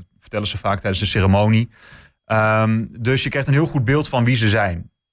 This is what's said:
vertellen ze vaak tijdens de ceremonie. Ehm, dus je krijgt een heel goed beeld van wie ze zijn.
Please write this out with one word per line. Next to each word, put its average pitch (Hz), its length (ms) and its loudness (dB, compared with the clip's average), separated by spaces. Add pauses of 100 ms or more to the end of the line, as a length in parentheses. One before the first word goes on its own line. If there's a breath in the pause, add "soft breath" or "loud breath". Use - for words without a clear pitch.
(180)
vertellen 104 280 -8
ze - 120 -6
vaak 101 220 -2
tijdens 95 220 -2
de 101 60 -2
ceremonie. 107 640 2 (540 loud breath)
Ehm, 110 600 0 (140)
dus 120 240 0
je 135 60 -4
krijgt 135 200 -4
een 139 60 2
heel 156 120 2
goed 131 180 -2
beeld 143 240 0
van 120 160 0
wie 127 120 2
ze 110 120 2
zijn. 101 420 -2 (220)